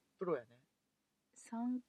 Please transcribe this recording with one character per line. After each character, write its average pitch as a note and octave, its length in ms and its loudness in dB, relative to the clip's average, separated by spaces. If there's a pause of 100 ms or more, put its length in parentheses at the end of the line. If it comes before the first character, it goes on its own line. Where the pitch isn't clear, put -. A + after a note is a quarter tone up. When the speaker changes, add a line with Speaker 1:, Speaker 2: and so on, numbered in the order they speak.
(200)
Speaker 1:
プ F#3+ 60 0
ロ E3 100 6
や A#2+ 60 -2
ね。 A2 40 -16 (880)
Speaker 2:
三 B3 540 -2